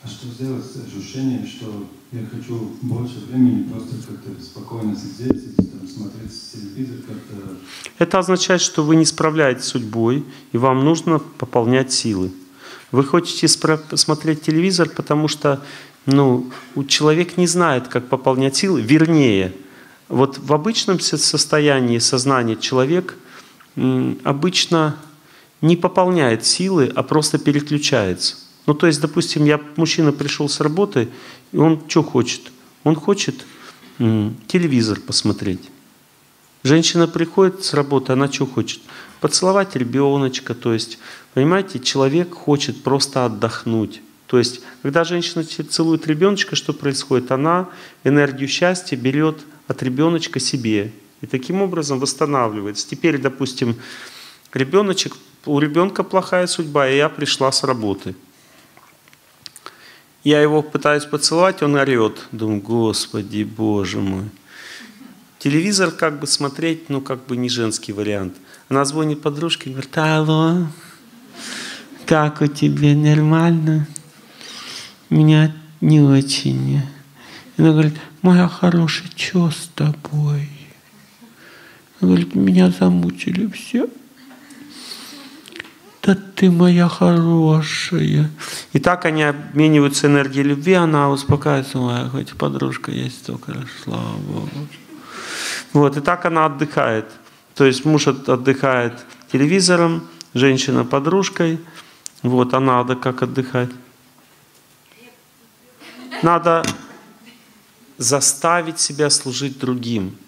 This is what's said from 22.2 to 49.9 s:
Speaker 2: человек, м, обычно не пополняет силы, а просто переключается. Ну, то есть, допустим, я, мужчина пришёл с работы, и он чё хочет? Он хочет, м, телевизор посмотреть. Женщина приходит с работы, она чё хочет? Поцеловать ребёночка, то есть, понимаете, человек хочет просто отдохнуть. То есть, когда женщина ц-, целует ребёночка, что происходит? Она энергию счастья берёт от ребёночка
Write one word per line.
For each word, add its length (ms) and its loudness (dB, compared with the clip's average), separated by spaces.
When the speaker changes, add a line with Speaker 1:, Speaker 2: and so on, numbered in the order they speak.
Speaker 2:
человек, 600 0
м, 480 0
обычно 720 0
не 140 6
пополняет 680 2
силы, 500 2
а 80 0
просто 360 0
переключается. 960 0
Ну, 60 4
то 140 4
есть, 140 2
допустим, 440 0
я, 140 4
мужчина 340 2
пришёл 380 -4
с 120 -6
работы, 460 0
и 40 -2
он 300 4
чё 160 2
хочет? 480 -2
Он 120 4
хочет, 500 -4
м, 360 0
телевизор 520 0
посмотреть. 640 -4
Женщина 440 4
приходит 560 0
с 100 -4
работы, 400 0
она 140 2
чё 180 -4
хочет? 360 -6
Поцеловать 540 0
ребёночка, 760 -2
то 200 -2
есть, 260 -6
понимаете, 460 0
человек 540 0
хочет 500 -2
просто 420 0
отдохнуть. 760 -4
То 100 2
есть, 240 0
когда 220 2
женщина 400 -4
ц-, 180 -10
целует 440 0
ребёночка, 480 0
что 180 -4
происходит? 580 -2
Она 380 0
энергию 460 2
счастья 480 0
берёт 420 0
от 140 -6
ребёночка 560 0